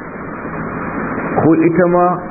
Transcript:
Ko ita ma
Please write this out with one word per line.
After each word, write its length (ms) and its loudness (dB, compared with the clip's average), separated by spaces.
Ko 220 4
ita 340 4
ma 180 4